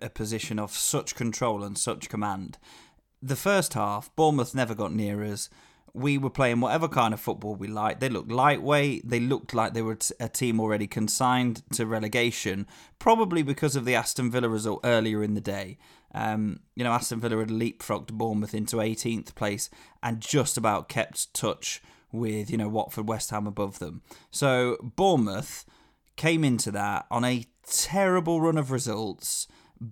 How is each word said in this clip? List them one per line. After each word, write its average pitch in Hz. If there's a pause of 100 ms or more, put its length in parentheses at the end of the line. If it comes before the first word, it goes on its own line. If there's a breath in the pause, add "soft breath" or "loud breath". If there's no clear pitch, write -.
a 110
position 107
of 107
such -
control 113
and 101
such -
command. 104 (640 soft breath)
The 131
first 196
half, 104
Bournemouth 151
never 117
got 101
near 104
us. 104 (460 soft breath)
We 139
were 135
playing 120
whatever 147
kind 117
of 104
football 107
we 98
liked. 107
They 131
looked 104
lightweight. 139
They 120
looked 127
like 113
they 113
were 110
t-, -
a 113
team 113
already 107
consigned 123 (100)
to 117
relegation, 107 (320 loud breath)
probably 214
because 139
of 120
the 123
Aston 117
Villa 120
result 110
earlier 110
in 104
the 104
day. 98 (360 soft breath)
Um, 107 (140)
you 123
know, 117
Aston 117
Villa 113
had 110
leapfrogged 110
Bournemouth 110
into 113
eighteenth 113
place 104 (340 soft breath)
and 117
just -
about 110
kept -
touch - (280 soft breath)
with, 107
you 113
know, 107
Watford, 107
West 110
Ham 104
above 101
them. 85 (280 loud breath)
So 127
Bournemouth 123 (500 soft breath)
came 160
into 117
that 101
on 120
a 123 (240)
terrible 180
run 160
of 135
results, 110 (440 soft breath)